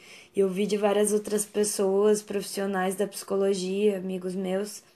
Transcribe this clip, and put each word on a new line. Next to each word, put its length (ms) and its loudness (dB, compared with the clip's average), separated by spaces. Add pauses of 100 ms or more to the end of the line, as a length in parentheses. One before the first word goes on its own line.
(340)
E 60 -2
eu 80 4
vi 180 0
de 120 0
várias 340 4
outras 340 0
pessoas, 760 2
profissionais 720 -4
da 100 0
psicologia, 920 0
amigos 360 -6
meus, 480 -4 (140)